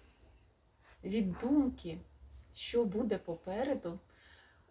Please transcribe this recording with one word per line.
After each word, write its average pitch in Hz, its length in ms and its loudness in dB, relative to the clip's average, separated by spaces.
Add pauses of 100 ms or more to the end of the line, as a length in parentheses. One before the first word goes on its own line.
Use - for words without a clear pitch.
(1040)
Від 190 340 0
думки, 254 600 2 (540)
що - 320 2
буде 208 320 0
попереду, 185 840 -4 (720)